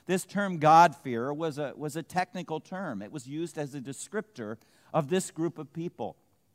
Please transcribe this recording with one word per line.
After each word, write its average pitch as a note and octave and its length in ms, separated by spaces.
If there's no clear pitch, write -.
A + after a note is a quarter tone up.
This F#3 200
term, F#3+ 320
God-fearer, D3 760
was D3+ 240
a, C#3+ 180
was C#3+ 200
a E3 60
technical F3 580
term. F3 420
It G#2 100
was B2+ 160
used D#3+ 300
as C#3+ 180
a C#3 60
descriptor B2+ 760
of D3 160
this F#3 200
group D#3+ 300
of D3+ 140
people C#3+ 420